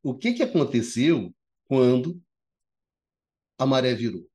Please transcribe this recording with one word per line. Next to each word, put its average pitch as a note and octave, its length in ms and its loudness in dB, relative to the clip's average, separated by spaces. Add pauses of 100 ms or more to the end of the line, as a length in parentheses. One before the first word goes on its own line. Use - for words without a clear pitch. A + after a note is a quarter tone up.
O B2+ 140 -6
que A#3+ 180 -2
que C4+ 100 -2
aconteceu A#2+ 880 0 (320)
quando C3 560 2 (1400)
a C3 80 -2
maré C3 280 2
virou? G#2 420 -6